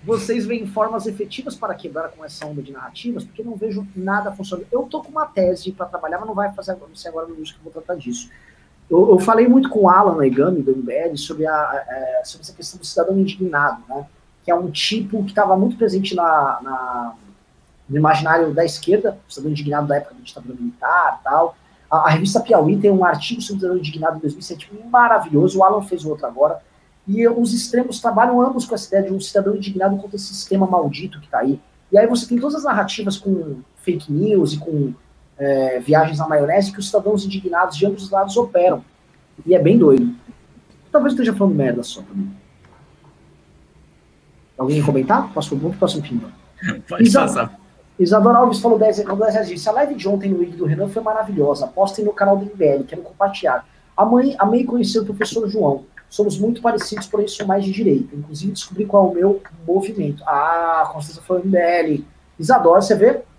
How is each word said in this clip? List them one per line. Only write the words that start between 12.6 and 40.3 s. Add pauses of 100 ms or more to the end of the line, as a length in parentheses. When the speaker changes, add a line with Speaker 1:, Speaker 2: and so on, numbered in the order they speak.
Speaker 1:
do
cidadão
indignado,
né? (400)
Que
é
um
tipo
que
tava
muito
presente
na,
na, (760)
no
imaginário
da
esquerda,
o
cidadão
indignado
da
época
da
ditadura
militar
e
tal. (340)
A, (100)
a
revista
Piauí
tem
um
artigo
sobre
o
cidadão
indignado
em
dois
mil
e
sete (180)
maravilhoso,
o
Alan
fez
outro
agora. (480)
E
os
extremos
trabalham
ambos
com
essa
ideia
de
um
cidadão
indignado
contra
esse
sistema
maldito
que
tá
aí. (320)
E
aí
você
tem
todas
as
narrativas
com (160)
fake
news
e
com, (440)
é,
viagens
na
maionese
que
os
cidadãos
indignados
de
ambos
os
lados
operam. (600)
E
é
bem
doido. (800)